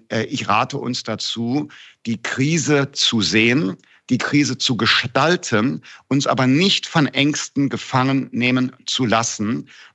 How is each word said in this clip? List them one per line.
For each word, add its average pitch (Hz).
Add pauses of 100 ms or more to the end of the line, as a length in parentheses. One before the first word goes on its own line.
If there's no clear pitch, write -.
äh, 110
ich 120
rate 123
uns 123
dazu, 117 (360)
die 113
Krise 139
zu -
sehen, 117 (320)
die 127
Krise 131
zu -
gestalten, 131 (260)
uns 135
aber 127
nicht 160
von 147
Ängsten 139
gefangen 131
nehmen 127 (120)
zu -
lassen, 113 (260)